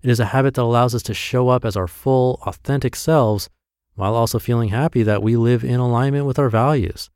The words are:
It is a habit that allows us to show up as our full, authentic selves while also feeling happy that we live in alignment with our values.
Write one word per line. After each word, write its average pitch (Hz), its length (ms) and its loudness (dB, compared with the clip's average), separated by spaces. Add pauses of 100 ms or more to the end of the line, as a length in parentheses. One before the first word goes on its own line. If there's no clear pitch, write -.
It 127 80 -2
is 120 120 2
a 107 60 0
habit 135 260 0
that 131 100 -2
allows 120 320 2
us 117 80 -2
to 107 100 -6
show 127 360 -2
up 127 160 2
as 104 100 -2
our 92 120 -2
full, 127 580 0
authentic 131 500 -4
selves 117 540 0 (460)
while 101 200 -2
also 117 240 0
feeling 117 300 0
happy 123 340 0
that 104 180 2
we 110 140 2
live 117 300 2
in 123 160 0
alignment 135 440 0
with 135 140 -2
our 135 100 2
values. 117 680 0